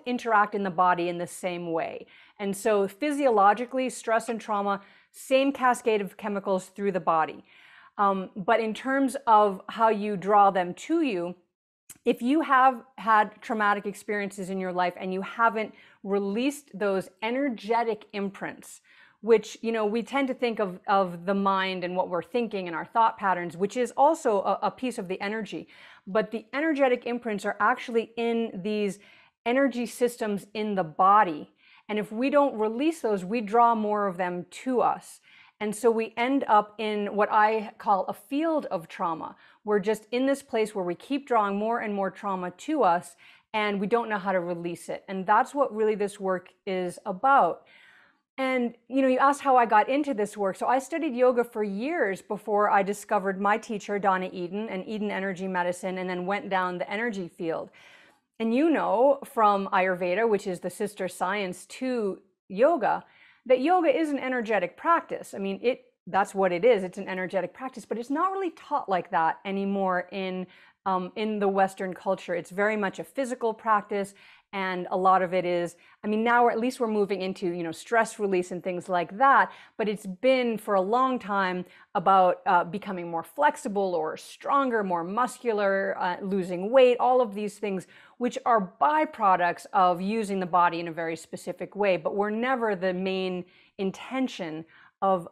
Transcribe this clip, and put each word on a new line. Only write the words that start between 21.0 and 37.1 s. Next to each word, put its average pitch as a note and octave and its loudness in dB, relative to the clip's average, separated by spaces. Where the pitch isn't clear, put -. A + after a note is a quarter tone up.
the G3 0
mind F#3+ 0
and F3+ -6
what F#3 -2
we're F3 -2
thinking G#3 -4
and E3+ -6
our D#3+ -6
thought A3+ 2
patterns, F3 -2
which G3+ -4
is A#3+ -2
also C4+ 4
a, - 0
a G3+ 0
piece A#3+ -6
of F#3 -8
the F#3+ -6
energy. G3+ -8
But G#3+ -2
the A3+ -8
energetic C4+ 2
imprints A#3 -4
are G3+ -4
actually A3+ 0
in A#3 -2
these G#3 -2
energy A#3+ 0
systems A3 -2
in G#3+ -4
the F#3 0
body. F#3 4
And G#3+ -2
if G#3+ -4
we B3 -2
don't C#4 4
release A#3 -2
those, G3+ -2
we A#3 -2
draw A#3 4
more G#3 0
of F3+ -4
them F3+ -4
to B3 -2
us. - -2
And G#3+ -4
so A#3 2
we A3+ 0
end B3+ 0
up G#3 2
in G#3 -4